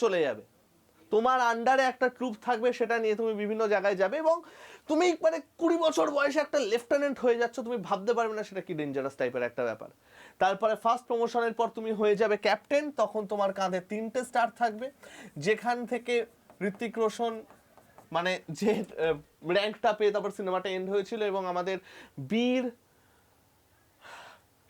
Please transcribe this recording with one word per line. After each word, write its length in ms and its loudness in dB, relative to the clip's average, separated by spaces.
চলে 220 2
যাবে। 180 -2
তোমার 260 4
আন্ডারে 400 4
একটা 160 0
ট্রুপ 160 -4
থাকবে, 220 2
সেটা 240 2
নিয়ে 180 2
তুমি 200 0
বিভিন্ন 220 0
জায়গায় 280 2
যাবে 220 2
এবং 140 4
তুমি 180 4
মানে 120 4
কুড়ি 260 4
বছর 220 2
বয়সে 280 2
একটা 140 0
লেফটেন্যান্ট 520 0
হয়ে 180 4
যাচ্ছ, 140 -2
তুমি 100 -4
ভাবতে 300 -2
পারবে 200 0
না 120 -4
সেটা 180 -8
কি 120 -6
ডেঞ্জারাস 400 -4
টাইপের 300 -2
একটা 200 -4
ব্যাপার। 200 -8
তারপরে 320 2
ফার্স্ট 260 0
প্রমোশনের 500 0
পর 80 2
তুমি 220 -4
হয়ে 220 4
যাবে 140 4
ক্যাপ্টেন, 400 0
তখন 200 0
তোমার 280 0
কাঁধে 200 0
তিনটে 280 -4
স্টার 200 0
থাকবে, 260 -2
যেখান 320 0
থেকে 220 -4
ঋত্বিক 260 -6
রোশন 320 -2
মানে 160 0
যে, 200 2
আহ, 380 -2
র্যাঙ্কটা 420 2
পেয়ে 160 2
তারপর 260 -4
সিনেমাটা 380 -2
এন্ড 160 -6
হয়েছিল 280 -2
এবং 120 -2
আমাদের 240 -2
বীর 340 2